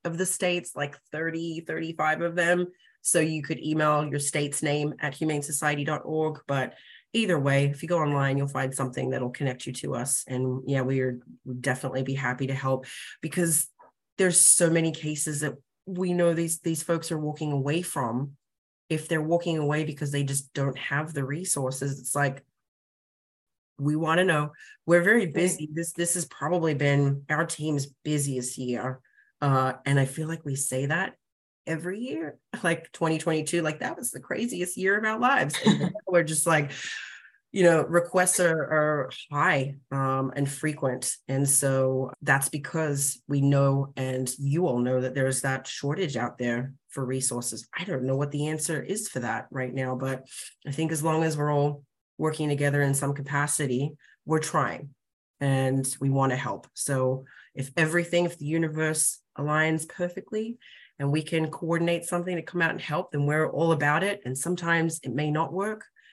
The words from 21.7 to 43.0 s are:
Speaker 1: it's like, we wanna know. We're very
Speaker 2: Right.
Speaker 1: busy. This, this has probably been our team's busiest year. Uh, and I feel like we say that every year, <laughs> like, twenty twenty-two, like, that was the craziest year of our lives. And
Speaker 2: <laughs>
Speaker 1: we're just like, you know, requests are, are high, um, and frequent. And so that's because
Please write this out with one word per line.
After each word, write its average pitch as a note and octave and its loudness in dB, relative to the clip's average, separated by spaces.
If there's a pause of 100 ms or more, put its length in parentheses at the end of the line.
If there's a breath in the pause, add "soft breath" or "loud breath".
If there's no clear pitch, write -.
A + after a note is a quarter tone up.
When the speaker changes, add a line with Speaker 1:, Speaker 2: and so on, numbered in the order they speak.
Speaker 1:
it's - -6
like, C#3+ 0 (1300)
we D3 0
wanna E3 4
know. D3+ 2 (340 loud breath)
We're E3+ 8
very G#3+ 6
Speaker 2:
Right. C#3+ -4
Speaker 1:
busy. D#3+ 0
This, E3 -6
this E3+ -2
has F3 -4
probably D#3+ 0
been C#3+ 4
our D#3 0
team's D3 -2 (160)
busiest C#3 -2
year. B2 -4 (420)
Uh, C3 4 (120)
and C#3 4
I C3+ 6
feel D#3 -4
like D#3+ -8
we C#3 -4
say C3+ -2
that E3+ -2 (520)
every E3+ -4
year, D4+ -8 (160)
<laughs> - -8
like, E3 -2
twenty D#3+ 2
twenty-two, D#3 0
like, D3+ -2
that - -6
was B3 -6
the - -10
craziest F#3+ -4
year F#3+ 2
of G#3+ -2
our A3 0
lives. B3 2 (100)
And F3+ 4
Speaker 2:
<laughs> - -18
Speaker 1:
we're F3 6
just D#3 -2
like, D3 2 (800 loud breath)
you F#3+ 2
know, E3 8
requests F3 2
are, E3 4
are D3+ 2 (200)
high, C#3+ 2 (140)
um, C3+ 0
and C#3 0
frequent. C#3+ -2 (140)
And C3+ 2
so C3+ 2 (100)
that's C3+ 2
because D3 -2